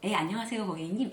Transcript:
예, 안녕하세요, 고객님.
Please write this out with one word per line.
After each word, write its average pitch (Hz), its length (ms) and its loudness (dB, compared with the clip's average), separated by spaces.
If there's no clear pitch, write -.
예, 208 100 2
안녕하세요, 214 500 0
고객님. 180 480 0